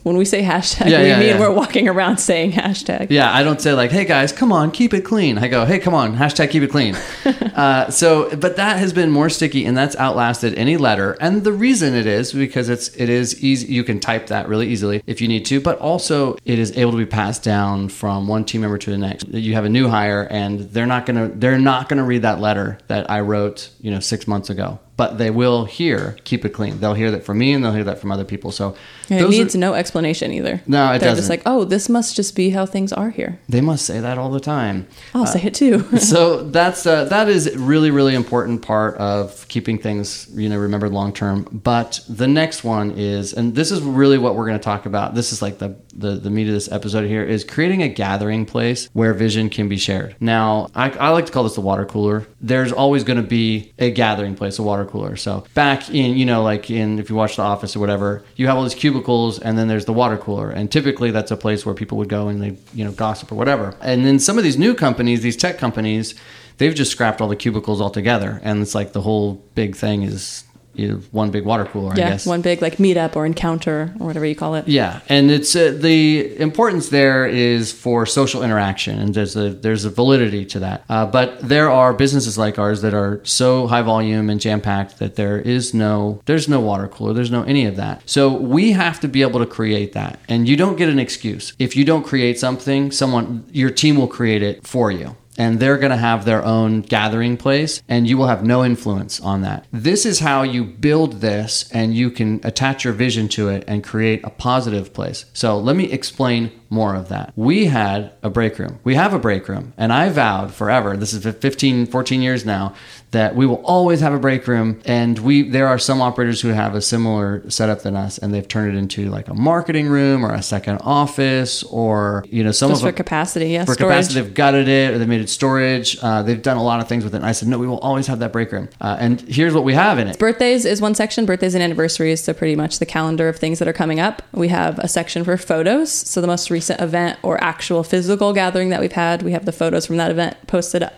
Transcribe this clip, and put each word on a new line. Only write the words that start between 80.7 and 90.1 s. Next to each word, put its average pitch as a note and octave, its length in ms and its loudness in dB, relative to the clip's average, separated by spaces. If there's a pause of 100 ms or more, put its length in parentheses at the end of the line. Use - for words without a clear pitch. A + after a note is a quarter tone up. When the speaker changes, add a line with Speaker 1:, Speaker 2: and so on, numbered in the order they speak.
Speaker 2:
Uh, A2 160 2
but B2+ 420 0
there D3 240 4
are B2+ 220 6
businesses C3 440 2
like G#2+ 220 0
ours G#2 220 0
that G#2+ 120 0
are G2+ 300 0
so B2+ 440 2
high A#2+ 160 2
volume A2 460 2
and G#2 120 0
jam-packed G2+ 580 -2
that G#2 160 -6
there G#2 240 -2
is B2 340 -2
no, G#2 520 0
there's D3+ 240 0
no C#3+ 100 4
water G2+ 300 -2
cooler, G#2+ 240 -4
there's A#2+ 180 -2
no A#2+ 120 0
any C#3 220 2
of G2 120 -4
that. G2+ 280 -6
So C#3 280 2
we D3+ 400 2
have E3+ 260 0
to D#3 80 -4
be C3+ 140 0
able B2 180 2
to A#2 60 2
create G#2+ 480 -2
that, G2+ 340 -8